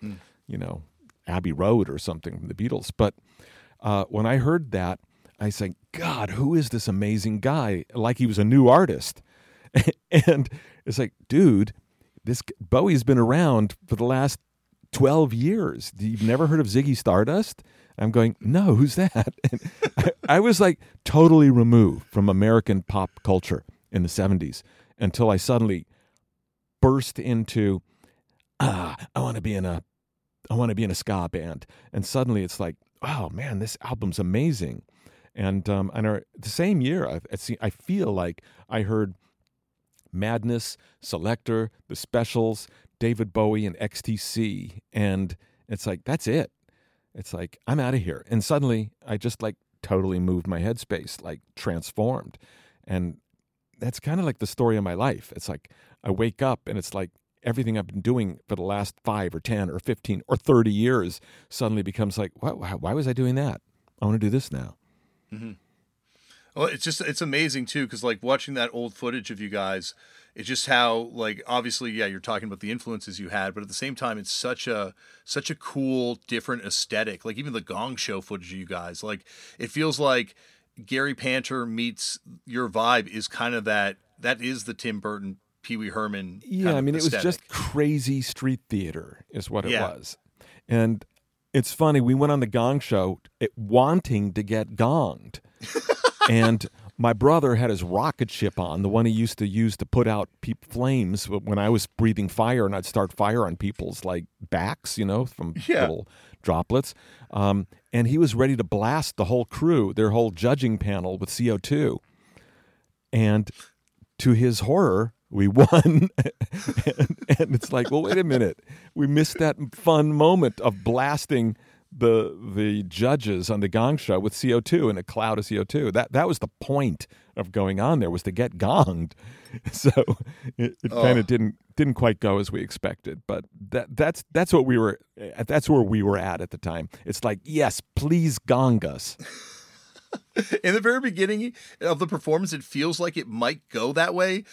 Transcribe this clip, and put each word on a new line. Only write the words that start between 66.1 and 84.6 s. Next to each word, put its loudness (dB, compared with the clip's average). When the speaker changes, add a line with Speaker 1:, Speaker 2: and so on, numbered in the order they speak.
Speaker 1:
Well, -2
it's -6
just, -4
it's -6
amazing -2
too, -4
'cause, -12
like, -4
watching -2
that -4
old -8
footage -8
of -12
you -10
guys, -6
it's -14
just -6
how, 2
like, -6
obviously, -4
yeah, -4
you're -8
talking -6
about -12
the -8
influences -10
you -12
had, -4
but -10
at -16
the -14
same -8
time, -6
it's -10
such -6
a, -6
such -8
a -8
cool, -4
different -6
aesthetic. -4
Like, -10
even -10
the -6
Gong -10
Show -8
footage -14
of -12
you -14
guys, -10
like, -10
it -10
feels -2
like 0
Gary -4
Panter -4
meets -6
your -6
vibe 2
is -10
kind -6
of -4
that, -2
that -4
is -6